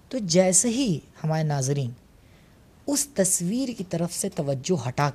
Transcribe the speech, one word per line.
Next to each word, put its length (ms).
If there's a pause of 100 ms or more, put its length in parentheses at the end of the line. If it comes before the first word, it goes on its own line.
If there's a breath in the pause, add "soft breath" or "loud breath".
تو 120
جیسے 480
ہی 300 (240)
ہمارے 200
ناظرین 460 (1000 soft breath)
اس 200
تصویر 680
کی 60
طرف 300
سے 160
توجہ 580
ہٹا 280